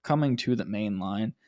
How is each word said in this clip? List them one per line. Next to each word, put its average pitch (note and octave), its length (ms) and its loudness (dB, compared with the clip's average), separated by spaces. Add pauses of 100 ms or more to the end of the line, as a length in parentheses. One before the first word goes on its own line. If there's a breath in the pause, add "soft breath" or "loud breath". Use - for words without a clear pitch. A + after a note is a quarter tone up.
coming C#3+ 340 2
to B2 180 2
the G#2 120 -2
main G#2 320 -2
line. G2+ 340 -2 (160)